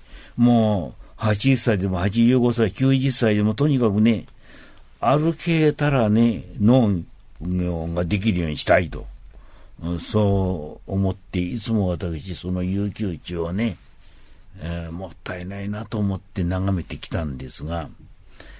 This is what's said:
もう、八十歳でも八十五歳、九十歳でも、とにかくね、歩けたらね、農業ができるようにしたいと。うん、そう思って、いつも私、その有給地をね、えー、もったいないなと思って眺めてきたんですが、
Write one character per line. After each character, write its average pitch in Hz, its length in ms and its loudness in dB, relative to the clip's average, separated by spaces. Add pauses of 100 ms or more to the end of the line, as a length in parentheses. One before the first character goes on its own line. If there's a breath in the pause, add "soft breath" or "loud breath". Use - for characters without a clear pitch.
(360 soft breath)
も 113 640 4
う、 - 40 -18 (120)
八 110 360 0
十 131 40 4
歳 110 220 0
で 95 100 0
も 92 120 -2
八 101 260 2
十 127 120 6
五 120 140 4
歳、 110 200 2
九 135 240 2
十 131 160 0
歳 113 240 2
で 104 80 2
も、 107 100 2
と 139 140 0
に 139 120 2
か 117 120 2
く 104 100 2
ね、 113 240 2 (760 soft breath)
歩 151 340 2
け 160 400 2
た 147 160 0
ら 123 200 2
ね、 110 340 4 (180)
農 107 400 4 (400)
業 87 460 -2
が 85 160 -2
で 95 160 0
き 101 140 2
る 87 80 0
よ 82 60 0
う - 20 -2
に 73 80 -4
し - 80 -4
た 87 140 6
い 82 100 -2
と。 64 180 -10 (760 soft breath)
う 85 140 -4
ん、 82 40 -4
そ 95 880 0
う - 40 -6
思 95 200 2
っ 90 40 -4
て、 - 240 -6
い 90 200 -2
つ 117 120 -6
も 104 160 2
私、 85 480 -4
そ 90 160 -8
の 90 120 -2
有 98 280 -2
給 95 260 -4
地 87 180 -10
を 85 180 -4
ね、 110 240 -4 (840 soft breath)
え 85 280 -6
ー、 - 20 -10
も 90 160 -10
っ 78 40 -14 (120)
た 92 160 -8
い 90 60 -10
な 98 160 -10
い 101 80 -6
な 104 160 -8
と 110 120 -8
思 98 180 0
っ 92 40 -6
て - 240 -6
眺 92 320 0
め 85 80 -2
て 80 140 -10
き - 120 -12
た 85 140 -4
ん 69 140 -6
で 64 120 -10
す - 160 -12
が、 80 240 -6 (720 soft breath)